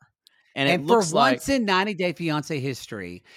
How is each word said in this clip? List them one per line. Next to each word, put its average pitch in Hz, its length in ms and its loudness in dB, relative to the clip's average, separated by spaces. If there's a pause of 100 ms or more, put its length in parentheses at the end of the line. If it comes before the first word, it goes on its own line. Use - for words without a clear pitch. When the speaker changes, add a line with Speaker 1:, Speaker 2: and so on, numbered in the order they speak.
(560)
Speaker 1:
And 135 140 0
it 175 40 4
Speaker 2:
And 156 140 -2
for 233 100 6
Speaker 1:
looks 170 160 0
like 139 240 6
Speaker 2:
once - 120 -6
in 262 160 2
ninety 196 300 0
Day 175 180 -2
Fiancé 156 460 -4
history, 104 640 -8 (140)